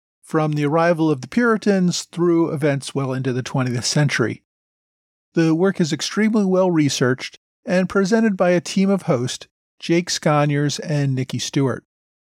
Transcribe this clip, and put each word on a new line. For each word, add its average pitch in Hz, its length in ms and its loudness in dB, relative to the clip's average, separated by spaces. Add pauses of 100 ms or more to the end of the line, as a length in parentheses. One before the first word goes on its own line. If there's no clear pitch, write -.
(220)
from 156 300 -2
the 147 140 -2
arrival 160 440 2
of 143 120 -2
the 131 80 -14
Puritans 208 760 0
through 165 480 0
events 143 420 -2
well 135 200 -4
into 131 180 -4
the 123 120 -4
twentieth 123 420 -4
century. 131 560 0 (920)
The 165 180 4
work 185 280 0
is 151 100 0
extremely 208 540 0
well 185 260 2
researched 139 680 0 (260)
and 185 240 0
presented 202 480 2
by 180 140 2
a 175 100 2
team 190 280 0
of 196 120 0
hosts, - 480 -4 (320)
Jake 170 280 -2
Sconiers 147 720 0
and 143 320 -2
Nikki 127 260 -6
Stewart. - 440 -2 (540)